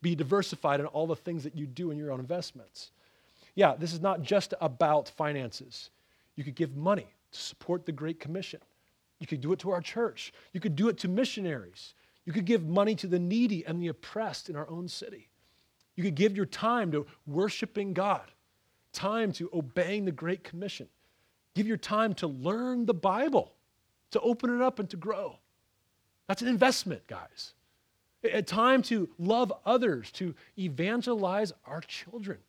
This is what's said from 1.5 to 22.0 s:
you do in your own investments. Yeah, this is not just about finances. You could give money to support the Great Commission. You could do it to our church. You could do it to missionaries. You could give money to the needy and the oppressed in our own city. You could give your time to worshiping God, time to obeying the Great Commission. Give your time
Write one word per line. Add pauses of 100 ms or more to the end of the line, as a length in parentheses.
you
do
in
your
own
investments. (640)
Yeah,
this
is
not
just
about
finances. (460)
You
could
give
money (240)
to
support
the
Great
Commission. (580)
You
could
do
it
to
our
church. (200)
You
could
do
it
to
missionaries. (320)
You
could
give
money
to
the
needy
and
the
oppressed
in
our
own
city. (680)
You
could
give
your
time
to (220)
worshiping
God, (640)
time
to
obeying
the
Great
Commission. (640)
Give
your
time